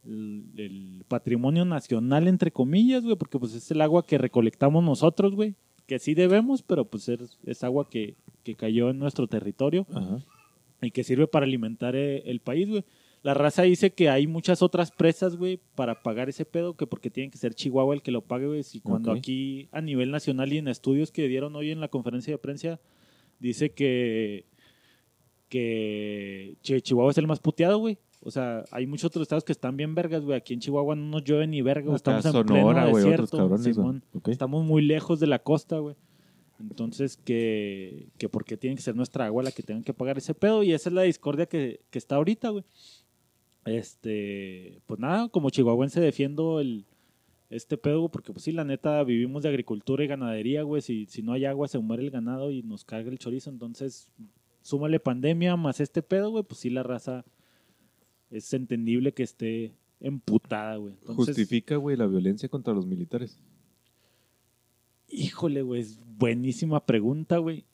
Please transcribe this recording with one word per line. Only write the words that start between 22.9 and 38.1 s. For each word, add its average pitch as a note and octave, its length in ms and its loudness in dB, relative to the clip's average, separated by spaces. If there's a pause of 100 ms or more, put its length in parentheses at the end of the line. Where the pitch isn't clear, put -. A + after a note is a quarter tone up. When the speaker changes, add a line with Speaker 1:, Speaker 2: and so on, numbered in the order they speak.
Speaker 1:
dice B2 300 -2
que, A2+ 760 0 (1040)
que G#2 1120 -6
Chi-, C3+ 200 0
Chihuahua B2+ 300 4
es C#3 60 2
el D#3 100 2
más D#3 120 0
puteado, E3+ 400 2
güey. A3 180 -2 (240)
O - 100 -12
sea, A#2+ 400 -4
hay B2+ 140 -4
muchos D3 200 -6
otros E3 180 -2
estados D#3 220 -2
que - 80 -4
están C3 240 -4
bien D#3 180 -4
vergas, E3 280 -2
güey. C#3 140 0
Aquí A#2+ 160 -6
en A#2+ 60 -4
Chihuahua C#3+ 360 0
no D3 100 -6
nos D3+ 180 -4
llueve D3+ 240 2
ni D3+ 140 -2
verga, C#3 260 2
güey. D3 100 2
Speaker 2:
Acá A#2+ 200 2
Speaker 1:
Estamos G#2+ 80 0
en D#3 60 4
Speaker 2:
Sonora, A2 520 6
Speaker 1:
pleno A#2+ 80 6
Speaker 2:
güey, G#2+ 120 8
otros G2 280 4
Speaker 1:
desierto, - 60 -2
Speaker 2:
cabrones, A#2+ 260 4 (120)
Speaker 1:
Simón. C3+ 280 0 (100)
Speaker 2:
ok. - 160 -6
Speaker 1:
Estamos C3+ 360 0
muy D#3 160 6
lejos D3+ 380 2
de D#3 80 4
la C3+ 120 4
costa, D#3 400 0
güey. D3 160 -8 (640)
Entonces, A#2 580 -6
que, G#2 880 -4 (100)